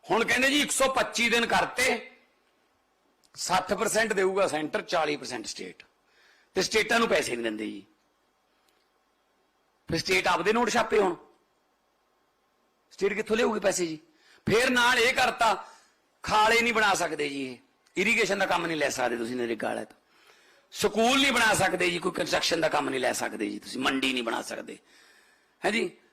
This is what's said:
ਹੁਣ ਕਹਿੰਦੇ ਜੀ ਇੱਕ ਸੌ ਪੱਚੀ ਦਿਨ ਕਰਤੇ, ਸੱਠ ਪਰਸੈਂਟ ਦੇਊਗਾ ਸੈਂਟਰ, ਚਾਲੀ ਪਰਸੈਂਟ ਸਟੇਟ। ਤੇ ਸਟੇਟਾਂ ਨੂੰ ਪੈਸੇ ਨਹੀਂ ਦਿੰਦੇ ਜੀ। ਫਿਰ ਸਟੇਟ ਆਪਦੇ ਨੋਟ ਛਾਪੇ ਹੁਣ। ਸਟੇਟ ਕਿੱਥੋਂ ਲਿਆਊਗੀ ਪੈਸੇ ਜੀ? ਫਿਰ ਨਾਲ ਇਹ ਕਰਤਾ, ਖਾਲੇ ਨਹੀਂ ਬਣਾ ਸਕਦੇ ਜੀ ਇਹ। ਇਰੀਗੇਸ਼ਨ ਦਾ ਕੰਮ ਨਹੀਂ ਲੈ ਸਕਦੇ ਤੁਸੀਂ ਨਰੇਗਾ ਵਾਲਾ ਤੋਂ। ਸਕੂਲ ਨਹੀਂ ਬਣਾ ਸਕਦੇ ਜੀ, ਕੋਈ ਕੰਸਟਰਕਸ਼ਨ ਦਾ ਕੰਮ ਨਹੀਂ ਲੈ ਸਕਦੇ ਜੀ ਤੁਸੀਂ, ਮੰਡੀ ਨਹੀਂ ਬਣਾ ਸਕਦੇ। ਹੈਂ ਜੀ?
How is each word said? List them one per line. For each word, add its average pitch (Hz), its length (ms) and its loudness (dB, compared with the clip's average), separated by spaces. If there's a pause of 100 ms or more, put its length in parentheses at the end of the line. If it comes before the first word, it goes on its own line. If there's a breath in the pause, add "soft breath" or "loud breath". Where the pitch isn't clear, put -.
(100)
ਹੁਣ 214 140 2
ਕਹਿੰਦੇ 254 260 2
ਜੀ 294 100 2
ਇੱਕ 269 100 -2
ਸੌ 262 240 2
ਪੱਚੀ 226 340 0
ਦਿਨ 233 180 2
ਕਰਤੇ, 220 640 0 (1200)
ਸੱਠ 185 400 -2
ਪਰਸੈਂਟ 202 380 0
ਦੇਊਗਾ 190 340 2
ਸੈਂਟਰ, 151 360 -4
ਚਾਲੀ 156 340 -2
ਪਰਸੈਂਟ 131 300 -10
ਸਟੇਟ। - 360 -14 (720 soft breath)
ਤੇ 190 80 0
ਸਟੇਟਾਂ 220 360 0
ਨੂੰ 233 100 2
ਪੈਸੇ 156 240 2
ਨਹੀਂ 117 120 -4
ਦਿੰਦੇ 110 220 -4
ਜੀ। 101 200 -12 (2000)
ਫਿਰ 165 100 -2
ਸਟੇਟ 185 280 0
ਆਪਦੇ 180 260 2
ਨੋਟ 233 180 2
ਛਾਪੇ 220 280 2
ਹੁਣ। 185 180 2 (1700)
ਸਟੇਟ 202 220 -2
ਕਿੱਥੋਂ 214 240 -2
ਲਿਆਊਗੀ 226 240 0
ਪੈਸੇ 185 260 0
ਜੀ? 156 120 -8 (480 soft breath)
ਫਿਰ 247 240 2
ਨਾਲ 247 280 4
ਇਹ 247 160 2
ਕਰਤਾ, 240 520 2 (560 loud breath)
ਖਾਲੇ 220 400 4
ਨਹੀਂ 233 100 2
ਬਣਾ 208 220 4
ਸਕਦੇ 151 340 -2
ਜੀ 139 240 -6
ਇਹ। 120 40 -14 (400)
ਇਰੀਗੇਸ਼ਨ 202 420 2
ਦਾ 190 80 2
ਕੰਮ 175 200 0
ਨਹੀਂ 165 100 -2
ਲੈ 143 120 0
ਸਕਦੇ 123 280 0
ਤੁਸੀਂ 117 200 -4
ਨਰੇਗਾ 117 320 -4
ਵਾਲਾ 110 160 -4
ਤੋਂ। - 120 -20 (760 soft breath)
ਸਕੂਲ 226 500 2
ਨਹੀਂ 277 120 2
ਬਣਾ 226 220 2
ਸਕਦੇ 180 360 0
ਜੀ, 175 80 -4
ਕੋਈ 180 140 -4
ਕੰਸਟਰਕਸ਼ਨ 165 480 -2
ਦਾ 160 80 2
ਕੰਮ 147 200 0
ਨਹੀਂ 135 120 -4
ਲੈ 123 120 0
ਸਕਦੇ 107 380 -4
ਜੀ 104 80 -10
ਤੁਸੀਂ, 113 220 -10
ਮੰਡੀ 135 320 0
ਨਹੀਂ 127 100 -2
ਬਣਾ 113 200 -4
ਸਕਦੇ। 110 360 -12 (840 soft breath)
ਹੈਂ 196 80 0
ਜੀ? 220 180 -2 (220)